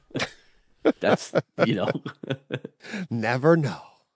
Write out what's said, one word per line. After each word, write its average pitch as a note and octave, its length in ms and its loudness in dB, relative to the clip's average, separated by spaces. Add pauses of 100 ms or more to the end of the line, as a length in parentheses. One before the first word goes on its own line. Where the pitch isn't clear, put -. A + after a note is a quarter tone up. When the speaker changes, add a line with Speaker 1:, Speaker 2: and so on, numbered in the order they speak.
(180)
Speaker 1:
<laughs> - 840 -4
That's, - 340 0 (320)
you A#2+ 80 2
know, G2 160 0 (600)
<laughs> - 600 -10
Speaker 2:
Never B2 480 2
know. C#3 240 -2 (340)